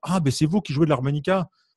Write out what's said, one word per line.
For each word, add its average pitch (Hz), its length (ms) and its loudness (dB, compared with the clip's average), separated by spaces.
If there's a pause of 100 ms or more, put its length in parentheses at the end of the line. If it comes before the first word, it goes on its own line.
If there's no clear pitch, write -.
Ah, 180 180 0
ben, 139 100 2
c'est - 140 0
vous 180 160 0
qui - 100 -8
jouez 147 140 2
de 151 40 4
l'harmonica ? » 147 600 0 (280)